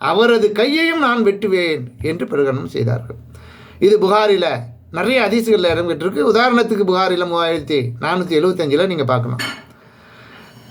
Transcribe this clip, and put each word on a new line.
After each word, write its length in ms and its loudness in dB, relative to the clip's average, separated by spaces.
அவரது 520 2
கையையும் 540 0
நான் 220 2
வெட்டுவேன் 540 0
என்று 160 -4
பிரகடனம் 480 -2
செய்தார்கள். 440 -4
இது 180 6
புகாரில 420 4
நிறைய 340 0
ஹதீஸுகள்ல 480 2
இடம்பெற்றிருக்கு. 580 -2
உதாரணத்துக்கு 600 2
புகாரில 420 0
மூவாயிரத்தி 480 -2
நானூத்தி 380 -4
எழுபத்தஞ்சுல 480 0
நீங்க 180 -2
பார்க்கலாம். 400 -2